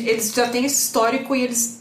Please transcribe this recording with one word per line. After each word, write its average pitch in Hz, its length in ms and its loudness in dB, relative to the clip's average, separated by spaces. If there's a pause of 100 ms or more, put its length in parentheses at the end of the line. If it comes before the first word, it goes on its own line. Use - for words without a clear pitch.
eles 226 300 0
já 240 140 2
têm 247 160 0
esse 277 220 0
histórico 254 460 0
e 262 100 2
eles - 380 -2